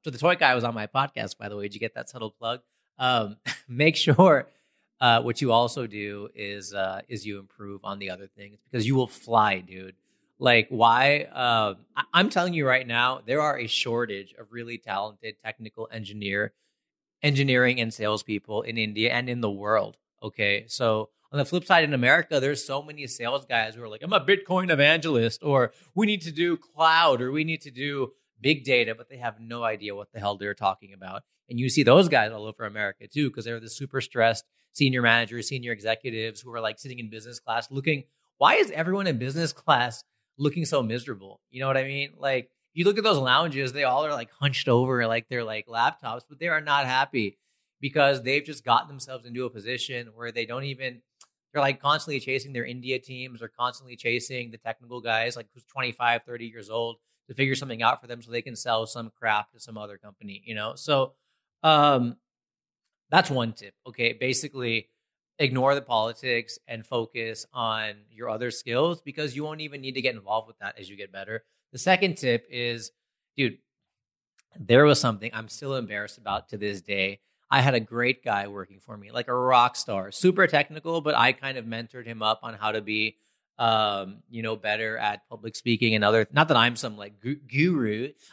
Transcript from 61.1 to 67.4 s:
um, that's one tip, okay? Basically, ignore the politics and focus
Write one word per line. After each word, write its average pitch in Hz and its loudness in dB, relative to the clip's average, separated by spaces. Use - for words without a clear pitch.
um, 147 4
that's 151 2
one 117 -2
tip, 101 -20
okay? 117 -2
Basically, 127 -4
ignore 135 2
the 139 0
politics 117 -2
and 113 -12
focus 113 -6